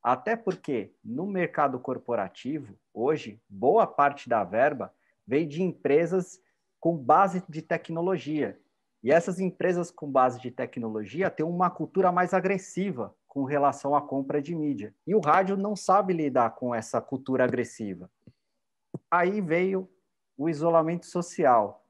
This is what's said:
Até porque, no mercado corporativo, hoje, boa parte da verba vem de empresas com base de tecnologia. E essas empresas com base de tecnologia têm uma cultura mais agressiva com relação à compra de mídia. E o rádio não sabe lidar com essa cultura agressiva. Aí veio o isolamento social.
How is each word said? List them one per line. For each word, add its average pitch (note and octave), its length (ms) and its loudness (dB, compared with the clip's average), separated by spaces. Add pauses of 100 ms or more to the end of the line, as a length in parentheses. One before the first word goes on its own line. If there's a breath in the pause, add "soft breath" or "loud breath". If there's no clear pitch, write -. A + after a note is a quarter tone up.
Até C3 340 -2
porque, D3+ 560 -6 (100)
no C3 240 -8
mercado D#3+ 540 -2
corporativo, A#2+ 960 -6 (140)
hoje, A#2+ 560 -2
boa C#3+ 380 4
parte C#3 420 0
da A2+ 160 2
verba A2+ 500 0 (320)
vem D3 220 0
de D3+ 140 -4
empresas E3+ 760 0 (400)
com - 180 0
base F3 520 4
de D3+ 140 -10
tecnologia. D#3+ 1000 -4 (420)
E A2+ 80 0
essas E3+ 300 2
empresas F3 500 -2
com - 180 -12
base B2+ 320 2
de B2 100 -10
tecnologia A#2 800 -6
têm D#3 160 -2
uma F3 240 0
cultura F3+ 420 0
mais F3+ 220 0
agressiva F#3 800 -2 (100)
com C#3 180 -6
relação C#3 500 0
à D3 80 4
compra C#3 380 -4
de D#3 140 -8
mídia. C#3 400 -4 (120)
E F3 80 -2
o A3 60 4
rádio F3+ 360 2
não G3+ 180 -4
sabe F#3+ 380 2
lidar C3 420 2
com B2 200 -4
essa A2+ 260 -2
cultura C3 440 -2
agressiva. A2+ 680 -4 (1000)
Aí F#3 300 2
veio F#3 480 0 (480)
o D3 120 -2
isolamento E3 580 2
social. B2 840 2